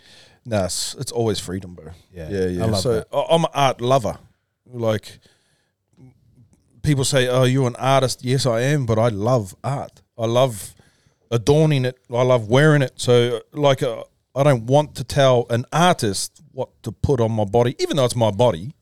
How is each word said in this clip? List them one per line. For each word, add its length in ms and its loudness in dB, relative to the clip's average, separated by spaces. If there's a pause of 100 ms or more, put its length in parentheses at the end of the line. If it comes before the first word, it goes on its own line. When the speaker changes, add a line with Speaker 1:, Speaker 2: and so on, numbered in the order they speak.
(460)
Speaker 1:
Nah, 200 -2
it's, 300 -6
it's 160 -10
always 280 -2
freedom, 340 -10
bro. 180 -20 (220)
Speaker 2:
Yeah, 160 -12
Speaker 1:
Yeah, 160 -2
yeah. 180 -2
Speaker 2:
I 40 0
love 140 0
Speaker 1:
So 140 -2
Speaker 2:
that. 160 -6
Speaker 1:
I, 200 -2
I'm 120 2
an 100 -4
art 280 0
lover. 360 -2 (480)
Like, 540 -6 (1600)
people 200 0
say, 240 0
"Oh, 160 2
you're 240 2
an 80 -4
artist." 480 0
Yes, 220 -2
I 160 0
am, 240 0
but 120 0
I 120 2
love 540 -2
art. 380 -8 (160)
I 80 -4
love 480 0 (580)
adorning 540 2
it. 120 -6 (140)
I 100 -2
love 260 2
wearing 340 6
it. 140 -2
So, 460 2 (100)
like, 320 0
uh, 200 -6 (320)
I 80 0
don't 240 2
want 280 2
to 80 -8
tell 460 2
an 240 -2
artist 680 0 (120)
what 160 -8 (140)
to 80 -8
put 280 0
on 120 2
my 140 0
body, 340 2
even 180 -2
though 80 2
it's 100 -4
my 160 2
body, 500 0